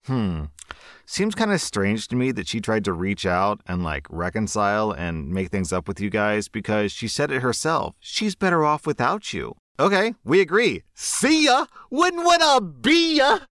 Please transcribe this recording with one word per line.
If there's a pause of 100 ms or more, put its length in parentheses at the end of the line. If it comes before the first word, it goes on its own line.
Hmm. (600)
Seems
kinda
strange
to
me
that
she
tried
to
reach
out
and,
like,
reconcile
and
make
things
up
with
you
guys
because
she
said
it
herself.
She's
better
off
without
you. (220)
Okay,
we
agree. (100)
See
ya! (240)
Wouldn't
wanna
be
ya! (180)